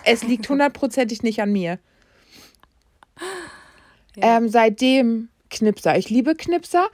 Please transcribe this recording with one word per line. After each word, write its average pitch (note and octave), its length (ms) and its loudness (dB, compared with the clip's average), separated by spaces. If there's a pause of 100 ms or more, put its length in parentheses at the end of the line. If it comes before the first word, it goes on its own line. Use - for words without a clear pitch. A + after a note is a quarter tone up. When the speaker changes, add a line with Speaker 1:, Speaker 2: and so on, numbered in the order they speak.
Speaker 1:
Es A#3 180 2
liegt A#3 260 -2
Speaker 2:
<laughs> - 0 -
Speaker 1:
hundertprozentig C4+ 760 -2
nicht A3+ 180 -2
an G3+ 100 0
mir. F#3 280 -2 (2250)
Speaker 2:
Ja. A3+ 220 4
Speaker 1:
Ähm, A#3 120 0
seitdem A#3 800 2 (200)
Knipser. G3+ 480 0
Ich F#3+ 120 -4
liebe B3+ 260 0
Knipser. F4 580 -2